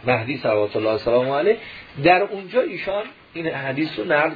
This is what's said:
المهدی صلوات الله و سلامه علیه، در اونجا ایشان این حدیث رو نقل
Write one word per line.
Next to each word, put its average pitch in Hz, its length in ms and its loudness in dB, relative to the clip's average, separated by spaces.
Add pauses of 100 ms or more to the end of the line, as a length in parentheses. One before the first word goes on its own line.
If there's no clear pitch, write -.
المهدی 120 320 0
صلوات 107 380 0
الله 110 140 0
و 110 80 2
سلامه 127 380 2
علیه، 202 220 2 (460)
در 180 180 6
اونجا 196 400 -2
ایشان 208 420 -4 (300)
این 165 140 -4
حدیث 139 520 -4
رو 220 60 -4
نقل 156 300 2